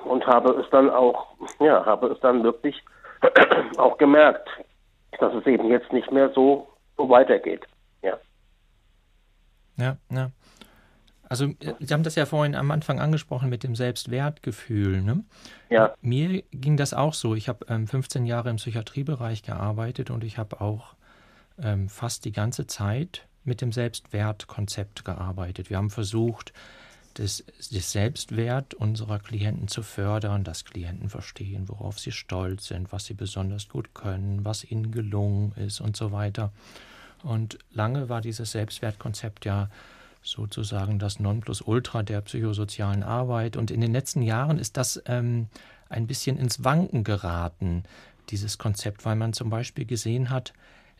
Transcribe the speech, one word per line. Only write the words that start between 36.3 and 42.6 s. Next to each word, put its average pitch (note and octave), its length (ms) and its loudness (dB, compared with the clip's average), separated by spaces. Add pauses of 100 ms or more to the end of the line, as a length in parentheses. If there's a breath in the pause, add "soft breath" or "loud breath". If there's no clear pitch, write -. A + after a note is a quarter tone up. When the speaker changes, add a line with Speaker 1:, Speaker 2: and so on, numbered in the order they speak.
Speaker 2:
Und A2+ 360 -4 (120)
lange A#2+ 380 -2
war A#2 120 -4
dieses A2 320 -8
Selbstwertkonzept G#2+ 920 -8
ja G2+ 240 -2 (540 soft breath)
sozusagen G#2 760 -4
das G2+ 220 -4
Nonplusultra A2 800 -2
der G#2 200 -4
psychosozialen G#2 800 -2